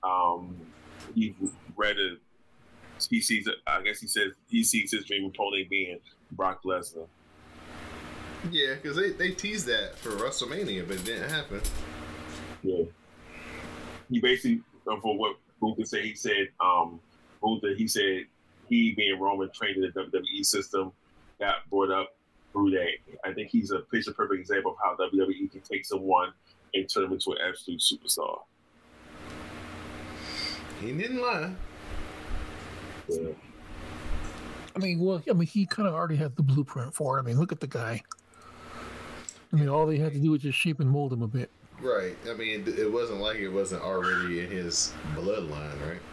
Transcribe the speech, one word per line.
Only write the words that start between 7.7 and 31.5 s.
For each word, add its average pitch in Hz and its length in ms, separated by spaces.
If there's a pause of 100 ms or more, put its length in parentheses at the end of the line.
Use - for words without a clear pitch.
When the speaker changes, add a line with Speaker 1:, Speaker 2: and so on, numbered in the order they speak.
Speaker 2:
Yeah, 139 240
'cause 143 200
they, 190 160
they 180 200
teased 202 360
that 104 300
for 113 140
WrestleMania, 117 760
but 95 100
it 90 80
didn't 110 240
happen. 139 320 (1000)
Speaker 1:
Yeah. 92 220 (1300)
He 117 80
basically, 123 420 (260)
uh, 107 140
for 107 160
what 107 200 (220)
Gunther 110 260
said, 104 180
he 110 100
said, 101 360 (100)
um, 85 400 (420)
Gunther, 104 320
he 110 140
said 95 380 (440)
he 117 240
being 98 260
Roman 98 320
trained 101 260
in 95 40
the 92 80
W 92 220
W 92 220
E 101 100
system, 98 480 (480)
got 98 300
brought 98 200
up 95 260 (380)
through 101 180
that. 87 200 (320)
I 95 100
think 107 160
he's 101 220
a 113 80
picture - 340
perfect 101 260
example 92 320
of - 120
how 90 120
W 92 260
W 95 160
E 98 100
can 95 140
take 98 240
someone 92 480 (400)
and 95 160
turn 101 140
them 92 100
into 92 180
an 85 60 (100)
absolute 90 320
superstar. - 640 (2500)
Speaker 2:
He 110 140
didn't 240 280
lie. 190 320 (1600)